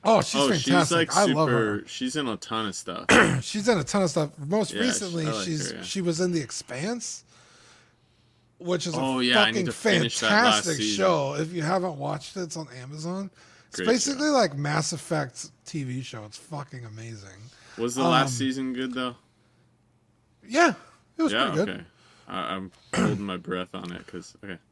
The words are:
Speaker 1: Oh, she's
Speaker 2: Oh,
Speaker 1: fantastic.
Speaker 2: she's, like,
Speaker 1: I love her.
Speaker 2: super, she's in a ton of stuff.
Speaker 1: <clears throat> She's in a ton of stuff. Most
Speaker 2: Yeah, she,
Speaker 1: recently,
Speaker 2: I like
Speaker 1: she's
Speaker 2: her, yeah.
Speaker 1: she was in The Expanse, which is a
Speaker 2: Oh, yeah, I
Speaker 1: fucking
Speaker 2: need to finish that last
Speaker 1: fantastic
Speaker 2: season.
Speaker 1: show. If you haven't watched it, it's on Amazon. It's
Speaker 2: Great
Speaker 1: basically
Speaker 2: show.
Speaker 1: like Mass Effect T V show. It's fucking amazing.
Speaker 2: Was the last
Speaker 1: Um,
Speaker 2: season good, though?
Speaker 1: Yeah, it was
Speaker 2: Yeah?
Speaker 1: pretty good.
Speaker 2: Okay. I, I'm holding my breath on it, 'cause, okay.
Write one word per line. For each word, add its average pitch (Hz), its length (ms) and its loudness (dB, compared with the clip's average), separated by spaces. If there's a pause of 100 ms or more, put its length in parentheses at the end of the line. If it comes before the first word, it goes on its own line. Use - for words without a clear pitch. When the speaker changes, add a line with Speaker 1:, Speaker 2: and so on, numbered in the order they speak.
Speaker 1:
Oh, 220 180 6
she's - 200 -2
Speaker 2:
Oh, 139 80 6
Speaker 1:
fantastic. 165 240 2
Speaker 2:
she's, 160 180 6
like, 165 260 2
Speaker 1:
I 202 80 8
love 147 240 4
her. 110 300 2
Speaker 2:
super, - 80 -12
she's 127 280 -6
in 143 120 -2
a 107 100 -2
ton 113 300 -4
of 95 80 -6
stuff. 90 340 -10
Speaker 1:
<clears throat> 156 340 6
She's 208 240 -4
in 226 100 4
a 143 60 -2
ton 202 200 0
of 165 60 2
stuff. 151 280 0
Most 170 360 -2
Speaker 2:
Yeah, 208 80 -2
she, 247 60 2
Speaker 1:
recently, 170 400 -2
Speaker 2:
I - 40 -2
like 107 140 -2
Speaker 1:
she's 156 260 -4
Speaker 2:
her, - 60 -10
yeah. - 60 -12
Speaker 1:
she - 180 -6
was 175 200 0
in 180 100 0
The 165 80 0
Expanse, 156 840 -8 (1400)
which 175 280 -2
is 160 80 -4
a - 60 -2
Speaker 2:
Oh, 131 180 0
yeah, 123 220 6
I 107 40 8
Speaker 1:
fucking 113 100 0
Speaker 2:
need 175 100 0
to 120 80 -2
finish 175 460 2
that 113 120 2
last 214 120 6 (220)
Speaker 1:
fantastic 156 120 -2
Speaker 2:
season. 107 180 0 (100)
Speaker 1:
show. 147 280 2
If 160 180 -4
you 175 120 -4
haven't 175 340 -2
watched 147 400 -8
it, 185 40 -8
it's 165 140 -8
on 160 120 -12 (120)
Amazon. 160 520 -8 (380)
It's - 80 -12
Speaker 2:
Great 180 100 0
Speaker 1:
basically 269 400 2
Speaker 2:
show. 294 60 4
Speaker 1:
like 190 220 4
Mass 147 380 0
Effect 147 560 -6 (160)
T 151 180 -6
V 127 200 -6
show. 110 220 -12
It's 107 120 -18
fucking 135 480 -12
amazing. 107 520 -16 (400)
Speaker 2:
Was 120 180 0
the 131 80 2
last 131 240 6
Speaker 1:
Um, 127 60 -4
Speaker 2:
season 131 400 -2
good, 127 200 -4
though? 123 220 -4 (1300)
Speaker 1:
Yeah, 277 260 4 (440)
it 320 60 0
was 302 100 2
Speaker 2:
Yeah? 135 180 4
Speaker 1:
pretty 175 140 2
good. 202 100 -4
Speaker 2:
Okay. 85 80 -12 (460)
I, 95 100 -4 (160)
I'm 95 160 -8 (240)
holding 101 300 0
my 92 120 -4
breath 92 380 -6
on 92 160 -10
it, 87 160 -12
'cause, - 360 -14
okay. 95 140 -12 (140)